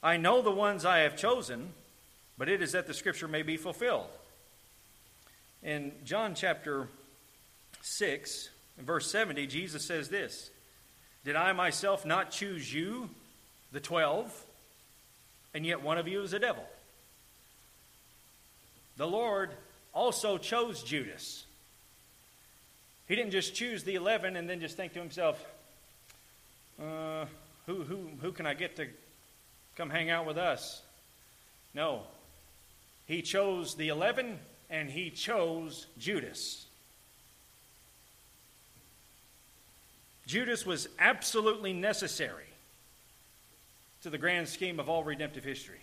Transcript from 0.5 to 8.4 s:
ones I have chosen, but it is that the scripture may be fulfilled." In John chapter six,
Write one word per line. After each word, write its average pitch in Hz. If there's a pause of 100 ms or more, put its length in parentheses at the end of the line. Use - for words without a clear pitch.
ones 196
I 175
have 151
chosen, 185 (640)
but 135
it 185
is 165
that 175
the 151
scripture 175
may 156
be 160
fulfilled." 160 (1500)
In 147 (120)
John 196
chapter 147 (960)
six, - (300)